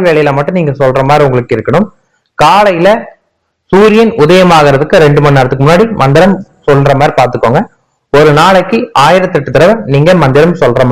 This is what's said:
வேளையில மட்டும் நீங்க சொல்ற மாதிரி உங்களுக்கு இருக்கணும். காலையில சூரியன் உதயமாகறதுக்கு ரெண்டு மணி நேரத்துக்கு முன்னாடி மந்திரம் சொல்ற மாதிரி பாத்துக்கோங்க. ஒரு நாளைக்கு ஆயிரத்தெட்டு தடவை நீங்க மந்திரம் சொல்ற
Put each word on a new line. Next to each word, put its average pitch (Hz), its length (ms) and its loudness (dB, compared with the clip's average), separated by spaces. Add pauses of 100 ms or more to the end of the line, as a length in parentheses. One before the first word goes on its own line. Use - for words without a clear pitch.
வேளையில 151 320 0
மட்டும் 180 220 -4
நீங்க 143 220 -4
சொல்ற 131 280 0
மாதிரி 147 200 2
உங்களுக்கு 123 280 -4
இருக்கணும். 147 320 -4 (540)
காலையில 185 440 0 (840)
சூரியன் 214 420 2 (120)
உதயமாகறதுக்கு 156 800 2
ரெண்டு 143 180 0
மணி 143 140 2
நேரத்துக்கு 131 280 -2
முன்னாடி 180 200 2 (160)
மந்திரம் 170 360 2 (300)
சொல்ற 139 220 2 (100)
மாதிரி 156 200 0
பாத்துக்கோங்க. 123 400 -2 (520)
ஒரு 151 180 2 (100)
நாளைக்கு 185 380 0 (280)
ஆயிரத்தெட்டு 175 500 -2
தடவை 185 180 2 (200)
நீங்க 165 300 2
மந்திரம் 151 380 0
சொல்ற 123 180 0 (100)